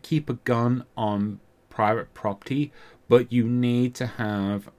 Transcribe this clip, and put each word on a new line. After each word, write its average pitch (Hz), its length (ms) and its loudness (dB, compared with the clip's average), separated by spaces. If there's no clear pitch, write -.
keep 151 260 -2
a 131 40 -4
gun 123 500 0
on 104 420 -2
private 104 440 -2
property, 135 600 -4
but 123 240 6
you 120 160 2
need 123 480 0
to 127 120 -6
have 104 720 -4